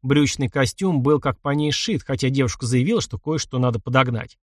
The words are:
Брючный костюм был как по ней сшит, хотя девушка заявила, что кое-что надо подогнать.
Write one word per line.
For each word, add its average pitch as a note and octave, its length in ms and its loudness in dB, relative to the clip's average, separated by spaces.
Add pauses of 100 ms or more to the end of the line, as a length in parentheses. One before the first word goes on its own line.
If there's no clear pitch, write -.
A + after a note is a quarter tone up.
Брючный C#3 460 2
костюм D3 520 0
был C#3 200 4
как C3 200 -4
по C#3+ 100 -4
ней D3 200 0
сшит, F3+ 320 -2
хотя C3+ 260 -2
девушка C3 380 -2
заявила, C3 340 0
что - 200 -8
кое-что D3+ 400 -4
надо B2 180 0
подогнать. B2 580 -2 (100)